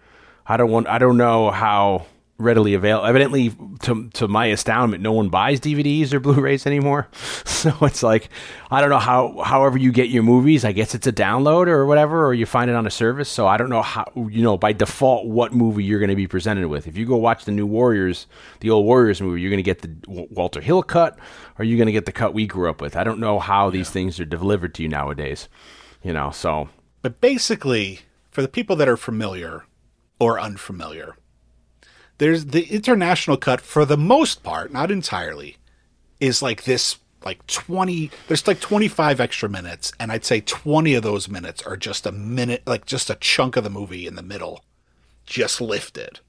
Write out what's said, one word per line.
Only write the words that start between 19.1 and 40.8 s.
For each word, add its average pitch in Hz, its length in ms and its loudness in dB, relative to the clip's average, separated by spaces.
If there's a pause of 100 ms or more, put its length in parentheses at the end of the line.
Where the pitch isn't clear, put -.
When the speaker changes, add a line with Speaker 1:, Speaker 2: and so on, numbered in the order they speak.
Speaker 1:
movie, 87 180 -2
you're 92 100 -4
gonna 98 120 0
get 90 180 -2
the 85 80 -12
W-, 85 420 -14
Walter 90 300 -6
Hill 170 220 2
cut, - 360 0 (400)
or 110 60 -4
you're 117 140 2
gonna 110 120 4
get 104 140 0
the - 80 -10
cut 107 220 -2
we 110 120 -2
grew 92 220 -4
up 76 140 -6
with. 73 140 -8
I 85 60 0
don't 110 160 -4
know 107 200 0
how 98 320 2
these 92 180 -4
Speaker 2:
Yeah. - 60 -12
Speaker 1:
things 92 260 -4
are 82 60 -8
delivered 87 480 -2
to - 80 -10
you 78 80 -4
nowadays, 71 580 -6 (540)
you 87 100 -6
know, 73 200 -4
so. 76 360 -4 (320)
Speaker 2:
But - 220 -8
basically, 131 800 -2 (300)
for 139 120 -4
the 135 60 -2
people 214 280 -4
that 147 140 4
are 117 80 2
familiar 92 680 -8 (560)
or 117 180 2
unfamiliar, 85 800 -12 (1040)
there's 156 280 2
the 160 200 0
international 190 720 2
cut, 127 240 0
for 151 240 0
the 143 100 2
most 226 460 2
part, - 280 -8
not 151 200 -4
entirely, 80 640 -8 (640)
is 131 220 0
like 120 220 -4
this, - 340 -2 (260)
like, - 220 -12
twenty, 175 640 -4 (180)
there's, 156 180 -2
like, 196 140 2
twenty-five 185 580 0
extra 113 300 -4
minutes, 90 500 -10
and 110 140 -8
I'd 113 140 -6
say 110 160 0
twenty 156 500 0